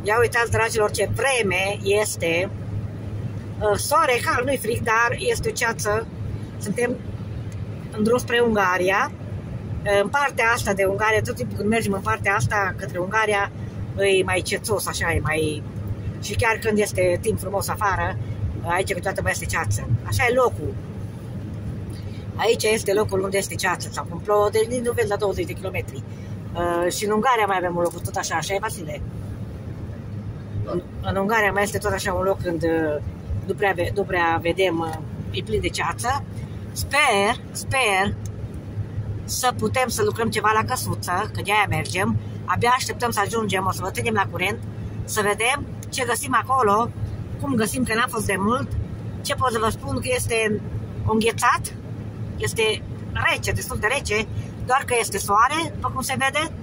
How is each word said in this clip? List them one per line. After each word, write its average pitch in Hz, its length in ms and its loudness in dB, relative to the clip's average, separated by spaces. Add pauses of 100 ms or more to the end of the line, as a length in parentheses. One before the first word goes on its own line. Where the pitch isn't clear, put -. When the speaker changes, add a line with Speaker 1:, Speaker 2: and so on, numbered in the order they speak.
Speaker 1:
Ia 208 160 4
uitați, 233 320 4
dragilor, 214 400 2
ce 196 240 0
vreme 208 680 2
este! 196 640 2 (1080)
Uh, 208 180 4
soare, 294 340 4 (140)
cald, 254 200 2
nu-i 277 120 2
frig, 226 260 -2
dar 233 340 2
este 233 320 0
o - 20 -4
ceață. 220 560 0 (500)
Suntem 240 380 -2 (1000)
în 214 60 2
drum 233 140 4
spre 240 220 0
Ungaria. 196 720 4 (720)
Uh, 202 200 4
în 202 60 0
partea 247 440 4
asta 226 200 2
de 190 120 4
Ungaria, 214 360 4
tot 226 140 -2
timpul 240 220 -4
când 202 120 0
mergem 214 240 2
în 190 80 0
partea 208 340 2
asta 208 420 2
către 180 220 -6
Ungaria, 202 520 2 (680)
e 185 40 4
mai 185 180 2
cețos, 196 460 -2
așa, 170 240 0
e 156 80 2
mai, 156 440 0 (580)
și - 140 -4
chiar 226 280 4
când 214 140 2
este 185 440 2
timp 196 180 0
frumos 190 280 -2
afară, 185 500 0 (480)
aici 190 280 0
câteodată 185 280 -4
mai 180 100 2
este 175 140 -2
ceață. - 420 -2 (200)
Așa - 220 2
e 240 40 2
locul. 247 400 2 (1600)
Aici 202 280 2
este 214 300 4
locul 196 300 2
unde 196 140 0
este 190 180 -2
ceață 170 360 -2
sau 147 180 -6
când 165 120 -8
plouă, 208 300 4
deci 220 160 4
nici 240 180 -2
nu 233 60 2
vezi 226 180 2
la 202 60 2
douăzeci 185 300 0
de 175 80 -6
kilometri. 185 500 -6 (520)
Uh, 175 360 2
și 214 140 -2
în 202 60 2
Ungaria 220 340 4
mai 190 120 2
avem 180 180 0
un 175 60 2
loc 170 200 0
tot - 140 -4
așa, 185 200 -2
așa 160 180 0
e, 196 80 2
Vasile? 156 400 -6 (1600)
Speaker 2:
Da. - 60 -4
Speaker 1:
În, 175 100 0 (200)
în 190 140 0
Ungaria 202 360 4
mai 202 120 2
este 202 140 0
tot 202 140 0
așa 190 220 0
un 180 100 2
loc 190 180 2
când, 165 220 0
uh, 160 400 2 (420)
nu 190 80 -2
prea 196 220 2
ve-, 170 200 -2
nu 196 80 2
prea 170 380 2
vedem, 170 380 2
uh, - 580 -6
e 190 60 -4
plin 214 180 0
de 180 60 0
ceață. 196 560 -2 (480)
Sper, 240 640 4 (160)
sper 202 640 2 (1080)
să - 340 0
putem 247 300 2
să - 160 0
lucrăm 214 260 0
ceva 214 240 2
la 220 120 4
căsuță, 185 680 -2
că - 100 -4
de-aia 202 260 4
mergem. 175 480 0 (280)
Abia 185 300 4
așteptăm 233 360 -2
să 208 140 0
ajungem, 196 420 0
o 180 40 0
să 165 120 -4
vă 185 60 -2
ținem 233 240 -2
la 196 180 2
curent, 185 280 -2 (440)
să - 180 -2
vedem 214 440 2 (240)
ce 269 160 -4
găsim 240 360 0
acolo, 233 480 4 (520)
cum 277 140 0
găsim, 226 280 2
că 220 100 0
n-am 240 160 2
fost 220 160 -2
de 196 120 2
mult. 226 300 2 (540)
Ce - 140 -2
pot - 160 2
să 226 80 0
vă 220 100 2
spun, 254 300 -2
că 254 160 -4
este 220 460 2 (460)
înghețat, 226 640 2 (640)
este 220 440 0 (480)
rece, - 220 0
destul - 280 -4
de 208 80 0
rece, 226 400 0 (380)
doar 262 200 2
că 247 140 0
este 196 180 -2
soare, 269 560 2
după 240 200 -4
cum 254 80 -4
se 262 160 -2
vede 277 460 0